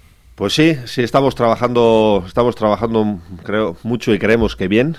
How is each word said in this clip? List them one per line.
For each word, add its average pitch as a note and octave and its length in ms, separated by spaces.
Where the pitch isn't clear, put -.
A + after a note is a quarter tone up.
Pues G2 180
sí, D#3+ 300
sí, A#2+ 180
estamos C#3 320
trabajando, A2+ 920
estamos A#2+ 300
trabajando, G#2+ 600
creo, G2+ 400
mucho A2+ 300
y G2 60
creemos A2 380
que F#2+ 100
bien, B2 320